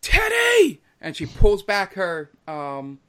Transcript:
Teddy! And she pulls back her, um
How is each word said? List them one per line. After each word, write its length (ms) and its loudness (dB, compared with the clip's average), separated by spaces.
Teddy! 800 2
And 160 -12
she 100 -8
pulls 360 2
back 320 -4
her, 360 -6
um 520 -10